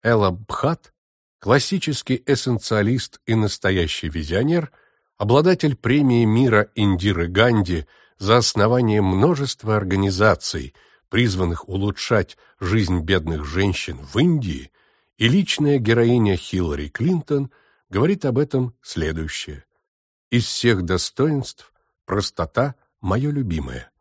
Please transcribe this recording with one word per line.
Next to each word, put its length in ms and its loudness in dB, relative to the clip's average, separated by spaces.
Эла 280 2
Бхат, 640 -6
классический 880 0
эссенциалист 1000 -2
и 80 0
настоящий 720 0
визионер, 640 -2
обладатель 580 2
премии 480 2
мира 500 4
Индиры 540 0
Ганди 580 0
за 200 2
основание 640 2
множества 760 0
организаций, 1000 0
призванных 600 -2
улучшать 680 -2
жизнь 420 0
бедных 440 -2
женщин 540 -2
в 200 -6
Индии, 520 0
и 100 2
личная 500 2
героиня 580 4
Хиллари 520 -4
Клинтон, 600 -2
говорит 340 0
об 140 0
этом 440 -2
следующее: 840 -6
«Из 160 0
всех 380 0
достоинств 880 -4
простота 680 -4
мое 300 -2
любимое. 600 -6